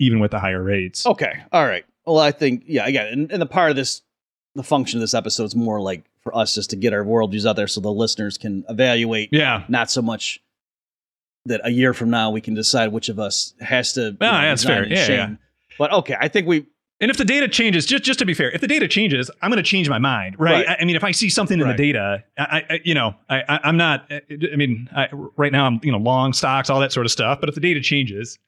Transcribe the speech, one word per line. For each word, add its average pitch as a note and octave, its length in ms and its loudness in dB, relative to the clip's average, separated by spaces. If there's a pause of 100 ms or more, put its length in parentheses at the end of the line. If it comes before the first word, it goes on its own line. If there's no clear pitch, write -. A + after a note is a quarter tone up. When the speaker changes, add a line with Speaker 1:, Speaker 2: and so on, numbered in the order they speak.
Speaker 1:
even A#2 180 4
with G#2 140 2
the G#2 80 -2
higher F#2 200 -2
rates. F#2+ 460 -2
Speaker 2:
Okay. C3+ 280 0 (180)
All E3 120 4
right. F#2 200 -2 (200)
Well, D#3+ 140 4
I D3 140 4
think, B2+ 340 0
yeah, C3 180 0
again, A#2+ 280 0
and, D3 180 -2
and F#3+ 100 -2
the D#3 60 -2
part E3+ 240 4
of C3+ 60 2
this, - 260 -4 (540)
the C3+ 80 -8
function C3 340 0
of A2+ 40 -2
this A2 120 -2
episode G#2+ 300 -2
is G#2 100 -6
more, A2 260 0
like, F#2+ 220 -6 (200)
for A2+ 140 -6
us G#2+ 200 0
just G#2 140 -4
to G#2+ 60 -6
get G#2 160 0
our G2+ 120 0
worldviews G#2+ 420 0
out G#2+ 80 2
there G2+ 140 -2
so - 120 -6
the G#2 120 -2
listeners G#2+ 460 -2
can G2 300 -6
evaluate. A2+ 640 0
Speaker 1:
Yeah. C3 380 2
Speaker 2:
Not A#2 200 0
so B2+ 140 -2
much A2+ 380 -6 (1040)
that A2+ 180 -4
a A#2+ 80 -2
year B2 240 4
from A#2 160 0
now A2 220 2
we A2 80 -4
can A2 140 -6
decide A2 360 2
which A2 180 -4
of G#2+ 120 -6
us - 400 -4
has B2+ 320 -2
to, C3 80 -4
you G#2+ 200 -4
Speaker 1:
Yeah, A3+ 120 2
Speaker 2:
know, G3 40 2
Speaker 1:
yeah, D3+ 120 4
that's C#3 160 0
Speaker 2:
resign D3 100 2
Speaker 1:
fair. G2 80 2
Speaker 2:
in G#2 80 -2
Speaker 1:
Yeah, F3 140 2
Speaker 2:
shame. G#2 120 2
Speaker 1:
yeah. G2+ 200 -4 (420)
Speaker 2:
But D3 140 0
okay, D3 260 0
I C3 80 0
think F3+ 220 0
we D#3 180 2 (340)
Speaker 1:
And A3+ 120 2
if - 40 -4
the C#4 80 0
data C4+ 220 2
changes, G3 400 2
just, C4+ 160 0
just C4 160 0
to A3+ 80 0
be F3 80 0
fair, C3+ 160 0
if E3 100 -6
the C#4 60 -4
data C4+ 220 0
changes, C#3+ 420 0 (100)
I'm F#3+ 100 0
gonna G#3+ 120 2
change F3+ 260 0
my A#2 120 0
mind, G#2+ 360 -2
right? D#3 300 2
Speaker 2:
Right. - 20 -4
Speaker 1:
I, E3 140 0
I - 20 0
mean, F3 120 2
if F3 80 -2
I F#3+ 80 2
see G#3 180 0
something E3 300 0
in C#3+ 40 2
Speaker 2:
Right. G#2+ 120 0
Speaker 1:
the C#3 60 2 (100)
data, G2+ 320 -2 (120)
I, D3+ 320 -2
I, D#3+ 140 -2
you E3 100 0
know, A#2 220 0 (140)
I, C3+ 200 0
I, D3 140 2
I'm D#3+ 140 2
not, D#3+ 340 0
I, D3 100 -10 (320)
I D3+ 40 -2
mean, B2 360 0
I, C#3 200 -2
right C#3+ 400 -2
now C#3 120 4
I'm, A#2+ 200 2
you C#3+ 80 0
know, G#2 60 2
long B2+ 340 2
stocks, C3+ 360 0
all C3+ 120 2
that C3+ 100 0
sort A#2+ 160 -2
of A2+ 60 0
stuff. C3 260 -2
But D3+ 100 -4
if C#3+ 60 -4
the D3+ 60 -10
data D#3+ 200 0
changes, A#2+ 560 -4 (120)